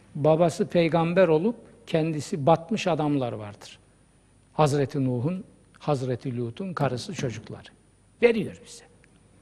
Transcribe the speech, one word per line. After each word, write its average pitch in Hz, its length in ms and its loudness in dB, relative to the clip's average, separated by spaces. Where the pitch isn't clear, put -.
babası 160 520 2
peygamber 170 600 2
olup 165 280 2
kendisi 156 580 -2
batmış 165 420 2
adamlar 147 440 0
vardır. 107 480 -14
Hazreti 143 520 0
Nuh'un, 131 380 -2
Hazreti 127 580 -4
Lut'un 123 360 -6
karısı, 127 400 -4
çocukları. 110 540 -8
Veriyor 226 420 2
bize. - 180 -20